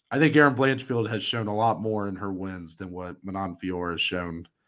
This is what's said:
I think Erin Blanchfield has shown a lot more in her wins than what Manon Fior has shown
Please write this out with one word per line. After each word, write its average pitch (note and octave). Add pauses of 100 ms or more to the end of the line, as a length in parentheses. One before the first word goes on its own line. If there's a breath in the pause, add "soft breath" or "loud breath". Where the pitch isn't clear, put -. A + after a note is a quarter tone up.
(100)
I B2+
think D3+
Erin C#3+
Blanchfield C3
has A2
shown A#2
a G#2
lot A2
more G#2
in F#2+
her G2
wins F#2
than F#2
what F2+
Manon F#2+
Fior F2+
has E2
shown E2+ (200)